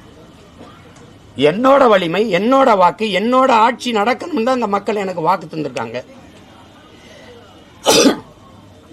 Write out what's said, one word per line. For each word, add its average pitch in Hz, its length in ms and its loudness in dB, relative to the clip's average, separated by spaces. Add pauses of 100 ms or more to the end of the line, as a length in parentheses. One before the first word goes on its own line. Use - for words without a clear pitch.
(1400)
என்னோட 247 500 2
வலிமை, 190 460 0
என்னோட 233 440 2
வாக்கு, 180 280 0
என்னோட 240 440 0
ஆட்சி 240 420 0
நடக்கணும்னு 226 520 -2
தான் 262 120 0
இந்த 233 120 -2
மக்கள் 202 280 -4
எனக்கு 185 260 -6
வாக்கு 175 260 -2
தந்திருக்காங்க 127 560 -10 (3000)